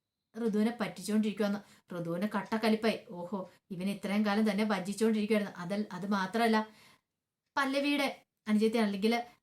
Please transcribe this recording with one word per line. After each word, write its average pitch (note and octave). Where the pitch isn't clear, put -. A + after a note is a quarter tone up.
ഋതുവിനെ G#3+
പറ്റിച്ചുകൊണ്ടിരിക്കുവാന്ന്. G3+
ഋതുവിന് E3+
കട്ടക്കലിപ്പായി. A3
ഓഹോ, F3+
ഇവൻ F#3
ഇത്രയും G3+
കാലം G#3+
തന്നെ G3+
വഞ്ചിച്ചുകൊണ്ടിരിക്കുവായിരുന്നു. G#3
അതൽ-, G3+
അത് F3+
മാത്രമല്ല, G#3+
പല്ലവിയുടെ C#4
അനുജത്തി, G#3+
അല്ലെങ്കിൽ, A3